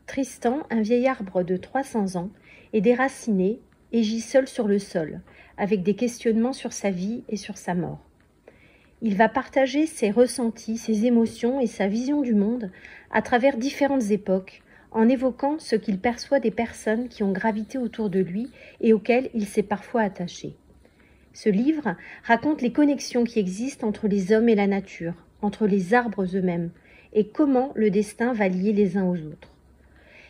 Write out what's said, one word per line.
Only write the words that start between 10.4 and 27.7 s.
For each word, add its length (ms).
ses 280
émotions 540
et 80
sa 200
vision 340
du 120
monde 380
à 100
travers 360
différentes 540
époques, 520
en 160
évoquant 520
ce 160
qu'il 240
perçoit 400
des 120
personnes 560
qui 160
ont 80
gravité 460
autour 320
de 100
lui 300
et 120
auxquelles 400
il 120
s'est 180
parfois 380
attaché. 540
Ce 160
livre 460
raconte 380
les 100
connexions 520
qui 160
existent 480
entre 200
les 240
hommes 180
et 60
la 120
nature, 460
entre 260
les 260
arbres 320
eux-mêmes, 360
et 140
comment 480